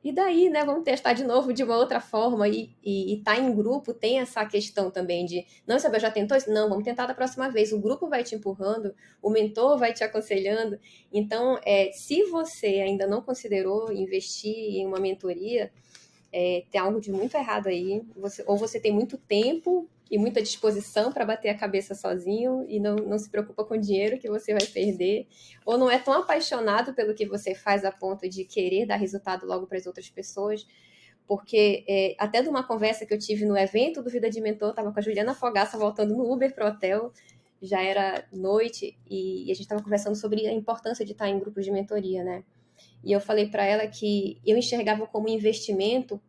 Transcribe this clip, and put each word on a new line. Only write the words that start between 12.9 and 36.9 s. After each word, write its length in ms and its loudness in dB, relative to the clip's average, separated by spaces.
não 160 0
considerou 680 0
investir 840 -4
em 100 -2
uma 140 -2
mentoria, 720 -2
é, 360 0
tem 120 0
algo 200 0
de 120 -8
muito 240 -2
errado 320 -2
aí. 340 -2
Você, 280 -8
ou 120 4
você 240 -2
tem 100 2
muito 260 0
tempo 720 0
e 80 2
muita 240 2
disposição 680 0
pra 140 -2
bater 240 -2
a 80 0
cabeça 380 -2
sozinho 760 -2
e 100 -4
não, 180 0
não 220 -2
se 120 -6
preocupa 340 -4
com 80 -6
o 80 0
dinheiro 380 2
que 100 -10
você 240 -2
vai 140 2
perder, 600 -2
ou 140 0
não 120 2
é 80 4
tão 140 0
apaixonado 800 0
pelo 220 -2
que 100 -4
você 300 -6
faz 280 0
a 80 0
ponto 380 -6
de 160 -8
querer 400 0
dar 120 -2
resultado 500 -4
logo 200 -4
pras 200 -8
outras 240 -14
pessoas, 560 -6
porque, 640 4
é, 300 2
até 240 2
de 80 0
uma 120 0
conversa 440 0
que 80 0
eu 40 -2
tive 280 -2
no 100 4
evento 460 2
do 80 -4
Vida 180 0
de 100 -4
Mentor, 360 -2
tava 180 -4
com 60 -2
a 40 -2
Juliana 320 0
Fogaça 440 0
voltando 360 2
no 160 0
Uber 240 2
pro 120 -2
hotel, 440 0